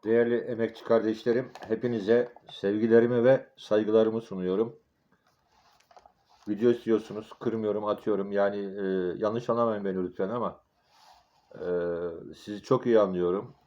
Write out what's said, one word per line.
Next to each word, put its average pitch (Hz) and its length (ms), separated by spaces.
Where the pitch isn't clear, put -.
değerli 117 340
emekçi 113 460
kardeşlerim. 113 680
Hepinize 117 680
sevgilerimi 113 720
ve 131 240
saygılarımı 110 640
sunuyorum. 98 540
Video 107 240
istiyorsunuz, 110 680
kırmıyorum, 107 460
atıyorum. 101 460
Yani, 101 260
e, 101 260
yanlış 110 320
anlamayın 113 360
beni 95 180
lütfen 95 260
ama, 110 300
e, - 100
sizi 104 260
çok 123 240
iyi 113 140
anlıyorum. 92 560